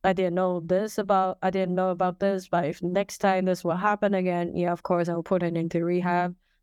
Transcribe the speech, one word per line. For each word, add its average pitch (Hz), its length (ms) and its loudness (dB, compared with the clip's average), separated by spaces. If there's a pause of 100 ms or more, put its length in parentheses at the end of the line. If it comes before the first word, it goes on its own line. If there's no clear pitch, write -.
I 190 80 4
didn't 180 220 2
know 180 260 2
this 185 380 0
about, 190 420 0
I 190 80 0
didn't 185 260 -2
know 185 140 2
about 180 300 -2
this, 196 280 -2
but 170 180 0
if - 180 -4
next 190 340 -2
time 185 280 2
this 185 180 0
will 170 120 0
happen 208 380 2
again, 175 420 0
yeah, 175 160 0
of 170 120 -4
course, 175 260 0
I'll 170 140 -2
put 180 180 0
it 170 160 -2
into 165 260 -2
rehab, 175 520 0 (260)